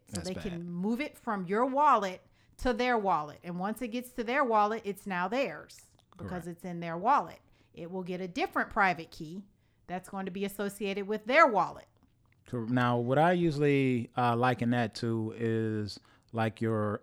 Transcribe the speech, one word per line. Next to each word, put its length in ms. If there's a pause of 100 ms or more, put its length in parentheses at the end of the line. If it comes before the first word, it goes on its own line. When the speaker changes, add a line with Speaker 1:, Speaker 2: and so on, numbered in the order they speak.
Speaker 1:
So 100
Speaker 2:
That's 100
Speaker 1:
they 80
Speaker 2:
bad. 80
Speaker 1:
can 260
move 320
it 160
from 280
your 200
wallet 560 (360)
to 160
their 240
wallet. 460
And 140
once 240
it 60
gets 240
to 120
their 200
wallet, 420
it's 220
now 200
theirs 500 (400)
because 260
Speaker 2:
Correct. 40
Speaker 1:
it's 180
in 140
their 180
wallet. 420 (340)
It 160
will 140
get 180
a 60
different 420
private 400
key 340 (440)
that's 220
going 160
to 60
be 140
associated 640
with 180
their 220
wallet. 400 (640)
Speaker 2:
Cor-, 180
now, 300
what 200
I 140
usually, 840
uh, 200
liken 360
that 240
to 420
is 640 (320)
like 300
your, 420